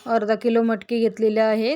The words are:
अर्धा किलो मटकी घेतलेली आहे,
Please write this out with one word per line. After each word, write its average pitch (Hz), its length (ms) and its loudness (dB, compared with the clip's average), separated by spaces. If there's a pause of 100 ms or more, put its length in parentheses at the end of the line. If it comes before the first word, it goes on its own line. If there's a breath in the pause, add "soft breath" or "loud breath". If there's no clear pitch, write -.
अर्धा 226 280 0
किलो 226 280 0
मटकी 226 360 -2
घेतलेली 220 400 0
आहे, 220 360 0